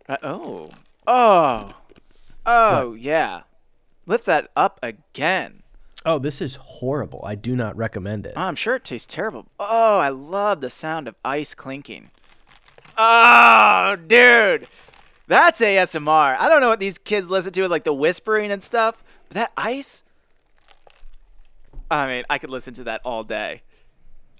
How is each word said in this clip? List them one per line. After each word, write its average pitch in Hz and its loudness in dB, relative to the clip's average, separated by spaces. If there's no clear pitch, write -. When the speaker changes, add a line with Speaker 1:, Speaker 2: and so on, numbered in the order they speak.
Speaker 1:
Uh, 131 -6
oh. 143 -12
Oh. 165 4
Oh, 214 2
Speaker 2:
What? 110 -18
Speaker 1:
yeah. 127 -2
Lift 117 -4
that 160 0
up - 0
again. 131 -6
Speaker 2:
Oh, 165 0
this 139 -8
is 135 -8
horrible. - -8
I 104 -8
do 120 -6
not 113 -6
recommend 104 -8
it. - -14
Speaker 1:
Oh, 156 -8
I'm 175 -6
sure 240 -4
it 254 -8
tastes - -12
terrible. 180 -8
Oh, 214 2
I 139 2
love 170 -4
the 123 -6
sound 160 -8
of 110 -14
ice 147 -6
clinking. 135 -16
Oh, 226 6
dude. 226 6
That's 269 4
A 202 4
S 180 2
M 151 -6
R. 151 4
I 240 2
don't 311 6
know 240 2
what 220 0
these 196 -6
kids 196 -6
listen 185 -4
to 185 -2
with, 185 -2
like, 156 -2
the 156 -2
whispering 202 -2
and 202 -6
stuff, 226 -2
but - -14
that 220 -4
ice, 247 -8
I 147 0
mean, 123 -6
I 147 -2
could 143 -14
listen 127 -12
to 127 -14
that 110 -8
all 113 -6
day. 104 -8